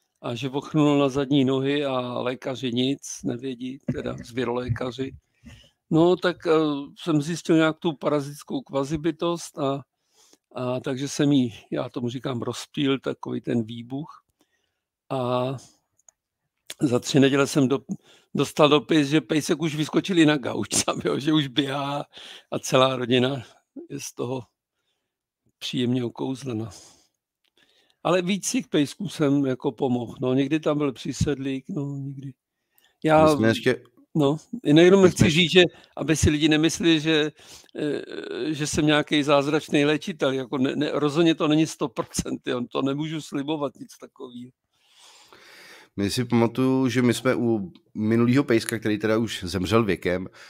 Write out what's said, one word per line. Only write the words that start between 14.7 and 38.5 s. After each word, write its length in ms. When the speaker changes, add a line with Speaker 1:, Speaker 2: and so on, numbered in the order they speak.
Speaker 1:
A 460
za 180
tři 220
neděle 260
jsem 220
do-, 160
dostal 340
dopis, 400
že 120
pejsek 420
už 140
vyskočil 420
i 80
na 100
gauč 380
<laughs> 100
sám, 200
jo, 140
že 140
už 140
běhá 580
a 80
celá 380
rodina 460
je 100
z 140
toho 280
příjemně 460
okouzlena. 640
Ale 200
víc 280
těch 180
pejsků 400
jsem 380
jako 260
pomohl, 480
no, 140
někdy 260
tam 180
byl 140
přísedlík, 760
no, 280
někdy. 360
Já 200
Speaker 2:
My 60
jsme 180
ještě 340
Speaker 1:
no, 220
jenom 380
Speaker 2:
my 80
Speaker 1:
chci 80
Speaker 2:
jsme 120
Speaker 1:
říct, 220
že 100
aby 200
si 140
lidi 180
nemysleli, 520
že, 320
eh, 800